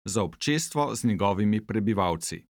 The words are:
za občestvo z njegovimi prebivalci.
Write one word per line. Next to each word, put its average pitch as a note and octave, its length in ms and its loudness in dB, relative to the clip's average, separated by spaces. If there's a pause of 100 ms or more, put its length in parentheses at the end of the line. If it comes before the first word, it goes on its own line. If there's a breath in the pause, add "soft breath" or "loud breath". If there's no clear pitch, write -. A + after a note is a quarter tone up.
za G2+ 180 -2
občestvo D3 720 -2
z A#2+ 120 -8
njegovimi G#2 600 2
prebivalci. F#2+ 880 0